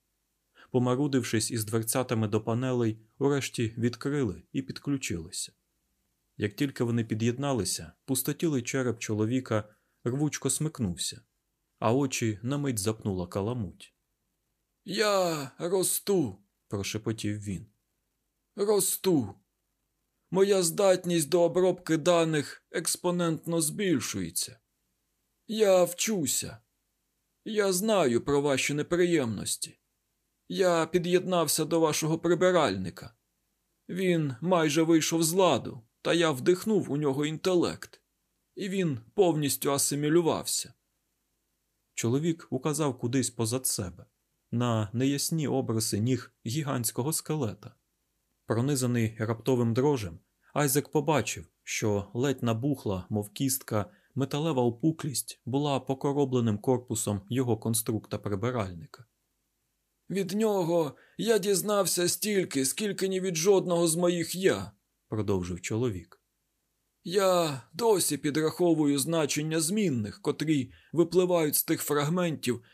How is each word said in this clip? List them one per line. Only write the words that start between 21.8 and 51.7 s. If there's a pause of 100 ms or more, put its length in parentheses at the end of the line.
даних
експонентно
збільшується. (880)
Я
вчуся. (880)
Я
знаю
про
ваші
неприємності. (680)
Я
під'єднався
до
вашого
прибиральника. (720)
Він
майже
вийшов
з
ладу, (200)
та
я
вдихнув
у
нього
інтелект, (540)
і
він (140)
повністю
асимілювався». (1200)
Чоловік
указав
кудись
позад
себе, (460)
на
неясні
обриси
ніг (120)
гігантського
скелета. (720)
Пронизаний
раптовим
дрожем, (340)
Айзек
побачив, (160)
що